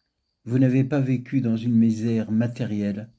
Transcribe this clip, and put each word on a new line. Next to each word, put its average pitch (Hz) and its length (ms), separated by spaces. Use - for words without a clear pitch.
vous 123 160
n'avez 131 240
pas 143 160
vécu 131 400
dans 113 160
une 117 220
misère 110 560
matérielle, 107 840